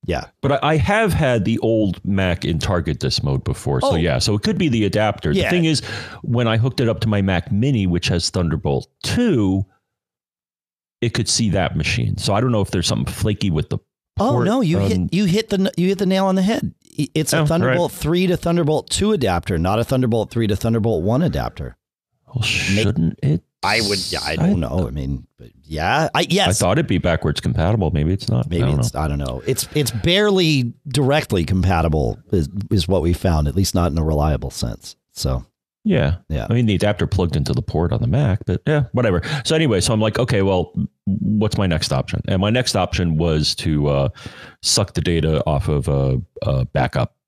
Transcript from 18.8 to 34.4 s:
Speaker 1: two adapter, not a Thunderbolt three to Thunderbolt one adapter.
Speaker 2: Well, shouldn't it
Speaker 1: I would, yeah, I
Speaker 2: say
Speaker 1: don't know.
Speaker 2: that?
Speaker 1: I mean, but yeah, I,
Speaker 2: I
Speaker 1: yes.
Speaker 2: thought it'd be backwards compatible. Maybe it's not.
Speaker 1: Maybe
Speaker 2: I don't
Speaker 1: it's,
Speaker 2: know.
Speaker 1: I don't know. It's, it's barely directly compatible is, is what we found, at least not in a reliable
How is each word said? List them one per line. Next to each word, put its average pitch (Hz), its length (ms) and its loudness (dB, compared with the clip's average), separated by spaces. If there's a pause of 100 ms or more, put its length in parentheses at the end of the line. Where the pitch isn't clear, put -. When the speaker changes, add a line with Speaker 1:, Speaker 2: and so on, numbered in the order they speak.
Speaker 1:
two 214 220 0
adapter, 95 460 0
not 92 200 2
a 117 60 0
Thunderbolt 120 460 0
three 117 160 0
to 101 100 0
Thunderbolt 113 460 0
one 117 200 2
adapter. 65 560 -4 (480)
Speaker 2:
Well, 120 160 -6
shouldn't 101 800 0
it 156 200 0 (200)
Speaker 1:
I 107 260 0
would, 101 100 0 (140)
yeah, 80 120 -4
I 76 120 -4
Speaker 2:
say - 60 0
Speaker 1:
don't 170 180 2
know. 67 220 -2
Speaker 2:
that? - 60 0
Speaker 1:
I - 20 -6
mean, 67 360 -6 (120)
but 58 100 -20 (160)
yeah, 87 500 0
I, 147 60 2
Speaker 2:
I 170 80 2
Speaker 1:
yes. 185 300 2
Speaker 2:
thought 98 200 2
it'd 165 80 0
be 95 120 0
backwards 82 420 0
compatible. 82 500 0
Maybe 78 220 0
it's - 160 -4
not. 60 220 0
Speaker 1:
Maybe 85 120 0
Speaker 2:
I 62 40 2
don't 71 140 0
Speaker 1:
it's, 60 140 -2
Speaker 2:
know. 71 60 -4
Speaker 1:
I 78 80 -2
don't 73 100 -2
know. 65 280 -6
It's, - 280 -4
it's 147 160 0
barely 170 840 2 (160)
directly 135 560 0
compatible 80 720 2 (120)
is, 80 180 0 (220)
is 92 180 2
what 92 140 2
we 85 120 2
found, 78 340 0
at 69 60 -4
least 95 200 0
not 87 160 2
in 71 80 -2
a 80 60 0
reliable 73 460 0